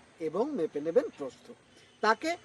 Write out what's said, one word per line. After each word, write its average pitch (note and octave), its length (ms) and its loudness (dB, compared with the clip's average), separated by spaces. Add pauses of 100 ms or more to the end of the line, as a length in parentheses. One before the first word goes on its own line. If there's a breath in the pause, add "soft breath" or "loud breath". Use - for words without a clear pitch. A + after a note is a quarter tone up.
(200)
এবং E3 240 0 (140)
মেপে D3+ 280 -2
নেবেন G3+ 200 4 (100)
প্রস্থ, C3+ 300 -10 (580 soft breath)
তাকে A3+ 260 4 (140)